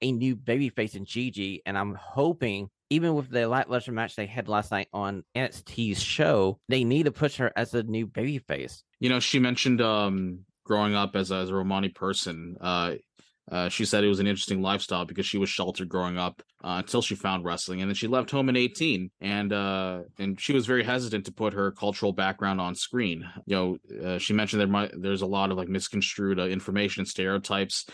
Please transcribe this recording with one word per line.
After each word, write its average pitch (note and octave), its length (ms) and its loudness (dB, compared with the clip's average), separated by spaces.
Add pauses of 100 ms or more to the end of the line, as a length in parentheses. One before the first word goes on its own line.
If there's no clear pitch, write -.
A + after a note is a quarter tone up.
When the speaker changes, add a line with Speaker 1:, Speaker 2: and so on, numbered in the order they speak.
Speaker 1:
a C3 80 0
new B2+ 240 2
babyface A#2 640 -2
in F#2+ 80 -8
Gigi, G2+ 600 -6
and G2 140 -2
I'm G2+ 160 -2
hoping, B2 760 -2 (220)
even D#3+ 240 2
with C3 160 -2
the A#2+ 160 2
lackluster B2 460 0
match A2+ 240 -4
they G#2 100 -4
had A2 220 -6
last G#2+ 240 0
night G2 200 -2
on G2 300 -4 (140)
N C3 80 0
X - 200 -8
T's G#2+ 380 -2
show, A2 560 4 (100)
they C3 140 4
need C3+ 220 4
to C#3 80 2
push - 240 0
her B2+ 180 0
as A2 200 -2
a A#2 100 2
new A2 240 -2
babyface. A2+ 760 -6 (160)
Speaker 2:
You B2 120 2
know, B2+ 100 2
she - 180 2
mentioned, B2 420 6
um, G2 600 2 (240)
growing G#2 320 4
up G2+ 180 0
as F#2+ 160 0
a, F#2+ 60 0
as F#2 140 -2
a F#2+ 40 -2
Romani F#2+ 360 2
person. F2+ 720 -4
Uh, F2 340 0 (560)
uh, F2+ 200 0
she A2+ 160 0
said G#2 180 4
it G#2 40 6
was G2 120 4
an G2+ 60 4
interesting G2 340 0
lifestyle F#2+ 460 0
because F#2+ 180 -4
she - 140 -2
was G2 100 2
sheltered F#2 400 -4
growing F2+ 300 -2
up, F2+ 240 -4 (200)
uh, F2+ 220 -4
until A#2+ 160 0
she G#2+ 140 -2
found F#2 320 -2
wrestling, F2+ 340 -4
and G2 80 -2
then G2+ 60 0
she A2+ 120 -4
left B2+ 240 0
home C3+ 200 2
in B2+ 60 2
eighteen, B2 540 0 (120)
and, G2+ 320 0
uh, F#2+ 460 -2 (180)
and G2 200 -4
she - 140 -2
was B2 140 4
very B2 180 2
hesitant A#2 400 -2
to - 80 -10
put G#2+ 220 -2
her G2 180 0
cultural G2+ 400 0
background F#2+ 480 0
on F2+ 140 -2
screen. F2+ 520 -2 (200)
You G2 100 0
know, F#2 500 -2
uh, F2+ 120 -2
she - 160 0
mentioned G#2+ 260 2
there G2 80 4
might, G2+ 220 2 (100)
there's G2 220 -2
a F#2+ 40 -2
lot G2 240 2
of, F#2 60 -2
like, F2+ 120 -4
misconstrued, G2 720 0
uh, F2+ 60 0
information F#2+ 560 -2
and F#2+ 80 -4
stereotypes G2 840 -2